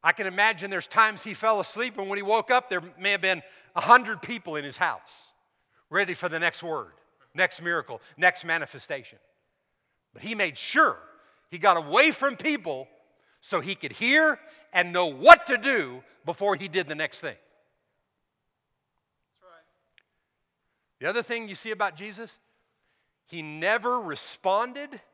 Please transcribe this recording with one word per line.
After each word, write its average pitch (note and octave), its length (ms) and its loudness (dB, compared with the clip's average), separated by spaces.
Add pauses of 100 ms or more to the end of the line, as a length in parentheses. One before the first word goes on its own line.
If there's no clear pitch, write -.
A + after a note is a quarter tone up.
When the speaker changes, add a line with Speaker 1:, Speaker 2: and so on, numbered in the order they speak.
Speaker 1:
I E3 80 6
can G#3 140 -2
imagine G3 440 0
there's F#3 160 -4
times G#3+ 380 2
he A3 80 -10
fell A3 280 0
asleep, A3 380 -6
and G3 120 -6
when G3+ 80 -4
he G3+ 40 -6
woke G#3+ 280 0
up, B3 180 2
there F3+ 140 -4 (180)
may G3 120 0
have F#3+ 100 -2
been F#3 200 0 (320)
a F3 60 -2
hundred A3+ 400 6
people F3 360 -8
in D3 80 -6
his C#3 120 -10
house, - 560 -6 (560)
ready F#3 240 0
for F3+ 160 -4
the D#3+ 100 -4
next E3+ 240 -2
word, D3 300 -8 (400)
next E3+ 300 -2
miracle, E3 400 -6 (160)
next F3 260 2
manifestation. C#3+ 760 -8 (920)
But - 100 -20
he A3+ 120 -6
made F3+ 240 -2
sure C4+ 400 2 (520)
he F3+ 60 -14
got F3 220 4
away F3+ 320 2
from C4+ 260 -4
people E3+ 500 -6 (540)
so F3+ 200 -4
he F#3+ 140 -6
could C#3 180 -10
hear D4 460 2 (360)
and F3 180 2
know F3+ 140 2
what C#3 400 10
to C4 100 -2
do G3+ 460 -2 (240)
before F#3+ 280 0
he F#3+ 140 -8
did E3+ 180 -2
the D3+ 80 -8
next D3+ 280 -6
thing. C3 140 -10 (2000)
Speaker 2:
That's - 20 -20
right. E3+ 220 -20 (1400)
Speaker 1:
The C3 60 -6
other G#3+ 160 -2
thing A#3 260 -8
you G3 60 -12
see A3 160 -10
about G3 260 -4
Jesus, G#3 420 -16 (880)
he E3+ 140 -12
never G3 600 -2
responded A#3+ 1000 -4 (140)